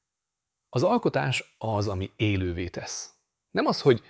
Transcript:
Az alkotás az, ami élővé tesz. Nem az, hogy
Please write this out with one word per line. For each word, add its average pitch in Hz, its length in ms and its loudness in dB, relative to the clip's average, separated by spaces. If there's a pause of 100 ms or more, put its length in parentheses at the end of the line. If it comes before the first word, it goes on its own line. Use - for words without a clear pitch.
(680)
Az 127 140 0
alkotás 151 760 0
az, 104 300 -2
ami 95 280 -4
élővé 92 520 0
tesz. - 460 -10 (360)
Nem 262 160 0
az, 214 140 0
hogy 123 300 4